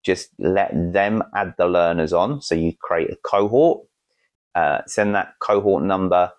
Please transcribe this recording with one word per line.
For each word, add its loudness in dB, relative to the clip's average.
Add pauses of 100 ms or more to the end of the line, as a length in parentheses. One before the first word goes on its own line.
Just -4 (100)
let 0
them 0 (100)
add -6
the 0
learners 0
on. 0
So -2
you 0
create -2
a -12
cohort, 2 (680)
uh, 0
send -2
that -4
cohort 0
number 0